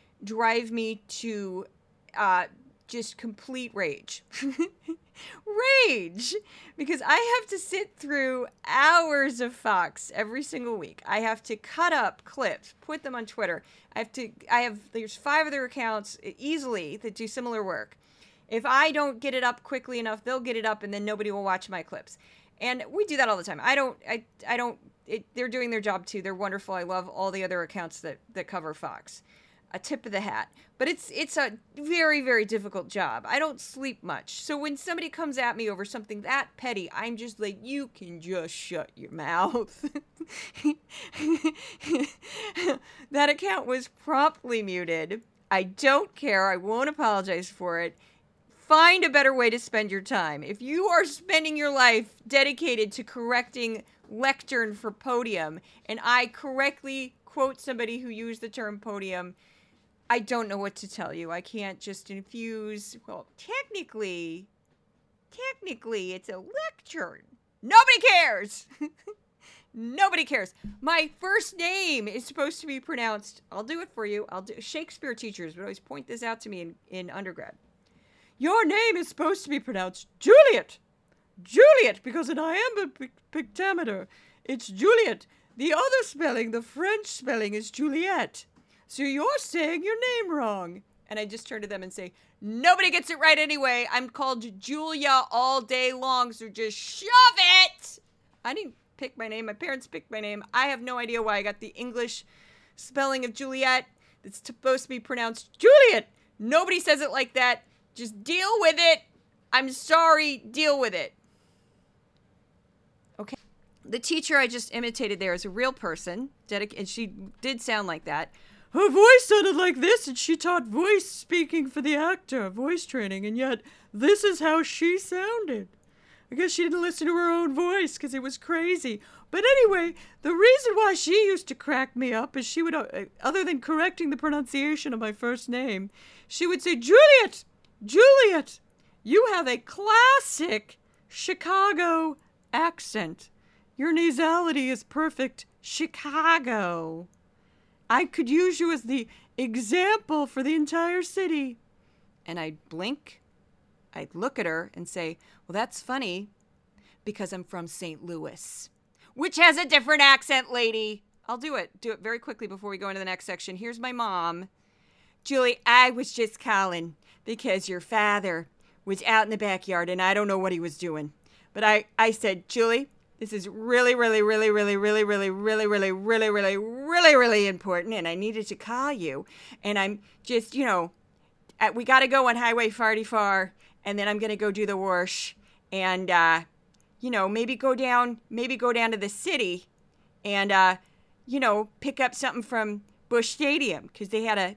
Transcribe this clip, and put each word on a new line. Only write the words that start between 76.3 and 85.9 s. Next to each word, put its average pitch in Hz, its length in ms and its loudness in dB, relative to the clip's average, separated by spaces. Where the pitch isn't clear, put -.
to 220 80 -16
me 185 120 -12
in, 170 140 -14
in 180 240 -12
undergrad. 185 420 -12
"Your 381 260 2
name 415 320 2
is 339 100 -6
supposed 381 360 -4
to 294 60 -16
be 277 100 -4
pronounced 185 480 -10
Juliet! 480 600 8
Juliet, 427 580 8
because 269 280 -6
in 302 100 -4
iambic 381 580 -2
pic-, - 340 -20
pentameter, 302 760 -6
it's 247 240 -8
Juliet. 320 600 2
The 294 160 -2
other 508 300 2